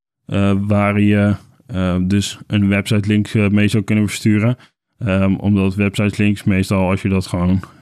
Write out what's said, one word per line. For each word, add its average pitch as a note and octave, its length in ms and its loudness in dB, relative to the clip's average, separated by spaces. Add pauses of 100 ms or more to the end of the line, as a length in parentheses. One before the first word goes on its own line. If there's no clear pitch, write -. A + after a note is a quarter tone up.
(260)
eh, G2 340 0
waar G2+ 400 0
je, G#2 340 4 (320)
eh, F#2 360 -2
dus G2 440 -2
een G2+ 220 0
website G2+ 400 0
link, G#2+ 200 0
eh, G#2 200 0
mee G#2 200 2
zou G#2 160 0
kunnen G#2+ 220 0
versturen. G#2+ 500 0 (420)
Ehm, F#2+ 360 0
omdat F#2+ 400 0
website G2+ 480 -2
links G#2 220 0
meestal, F#2+ 460 0
als F#2+ 120 -2
je G2+ 60 -2
dat F#2+ 180 0
gewoon F#2 340 0 (220)